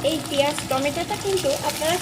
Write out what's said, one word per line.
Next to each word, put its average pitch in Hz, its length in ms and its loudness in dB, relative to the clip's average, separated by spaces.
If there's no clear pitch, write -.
এই 320 60 0
পেঁয়াজ 285 280 2
টমেটোটা 285 560 0
কিন্তু 381 260 2
আপনারা 311 340 0